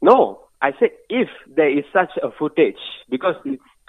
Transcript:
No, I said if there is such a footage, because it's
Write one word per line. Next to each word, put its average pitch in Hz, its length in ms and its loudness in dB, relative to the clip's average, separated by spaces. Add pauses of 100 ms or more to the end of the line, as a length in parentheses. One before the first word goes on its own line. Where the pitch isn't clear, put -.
No, 170 400 2 (200)
I 139 180 -2
said 233 120 0 (180)
if 240 180 -2 (280)
there 156 200 2
is 143 160 -2
such 165 200 0 (100)
a 131 160 -6
footage, 147 400 0 (320)
because 156 240 -2 (120)
it's 135 160 -8 (280)